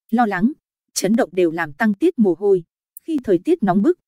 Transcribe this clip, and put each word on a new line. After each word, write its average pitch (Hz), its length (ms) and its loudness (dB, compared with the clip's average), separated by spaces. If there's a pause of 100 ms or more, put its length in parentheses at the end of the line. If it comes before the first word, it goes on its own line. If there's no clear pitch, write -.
(100)
Lo 233 160 2
lắng, 202 260 -2 (420)
chấn 208 220 0
động 220 160 0
đều 180 180 0
làm 160 220 -6
tăng 214 220 -2
tiết 349 240 -2
mồ 196 200 2
hôi. 196 260 0 (380)
Khi 320 220 -6
thời 185 140 0
tiết 320 240 -2
nóng 196 200 0
bức, 330 260 0